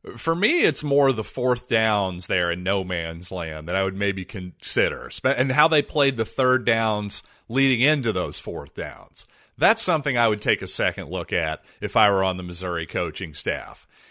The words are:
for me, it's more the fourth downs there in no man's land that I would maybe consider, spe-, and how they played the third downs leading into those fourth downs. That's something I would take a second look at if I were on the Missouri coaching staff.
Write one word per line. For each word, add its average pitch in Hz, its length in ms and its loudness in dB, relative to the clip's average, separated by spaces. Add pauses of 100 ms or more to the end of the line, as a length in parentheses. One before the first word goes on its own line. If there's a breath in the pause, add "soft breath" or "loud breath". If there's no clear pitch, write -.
(160)
for 165 180 0
me, 254 260 2
it's 156 240 2
more 139 280 6
the 107 120 -2
fourth 123 440 0
downs 104 580 2
there 87 240 0
in 87 120 -4
no 95 220 0
man's 85 480 -6
land 80 360 -6
that 90 80 0
I 98 80 2
would 95 120 -2
maybe 98 300 -2
consider, 92 840 -2
spe-, - 160 -4
and 131 260 2
how 151 160 4
they 156 120 4
played 139 360 0
the 113 100 -2
third 127 400 2
downs 110 560 0 (260 soft breath)
leading 131 320 2
into 131 320 2
those 85 260 -2
fourth 80 360 -8
downs. - 520 -12 (320 soft breath)
That's 208 240 4
something 147 340 0
I 117 120 4
would 104 120 0
take 110 220 0
a 95 40 -6
second 90 440 -2
look 87 220 -4
at 80 300 -2 (180 soft breath)
if 104 140 -6
I 107 160 6
were 95 140 4
on 92 120 0
the 92 60 -8
Missouri 87 440 -4
coaching 85 480 -6
staff. 69 520 -6 (240 soft breath)